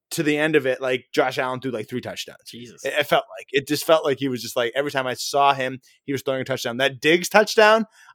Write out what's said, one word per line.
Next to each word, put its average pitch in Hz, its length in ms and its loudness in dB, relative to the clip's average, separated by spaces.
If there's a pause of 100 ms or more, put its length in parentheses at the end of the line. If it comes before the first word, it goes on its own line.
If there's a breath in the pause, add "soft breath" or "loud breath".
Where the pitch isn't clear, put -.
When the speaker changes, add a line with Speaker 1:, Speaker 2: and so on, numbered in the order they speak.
Speaker 1:
to 165 140 -4
the 151 120 2
end 156 200 2
of 135 100 2
it, 127 160 -2
like, 131 320 -2
Josh 131 240 0
Allen 127 240 -4
threw, 131 80 -6
like, 113 180 -6
three 123 140 -8
touchdowns. - 460 -12
Speaker 2:
Jesus. 117 360 -18
Speaker 1:
It, 135 140 -6
it 147 80 2
felt 156 200 2 (120)
like, 95 140 -18
it 139 160 -2
just 147 180 -4
felt 160 180 4
like 139 140 0
he 139 120 -4
was 123 120 -4
just, 113 140 -12
like, 120 200 -2
every 143 140 -2
time 139 160 -2
I 123 80 -4
saw 143 400 2
him, 131 260 -6 (260 soft breath)
he 139 60 -6
was 131 120 -4
throwing 131 180 -2
a - 20 -6
touchdown. 123 340 -4
That 135 240 0
Diggs 175 280 4
touchdown, 214 560 4 (300 soft breath)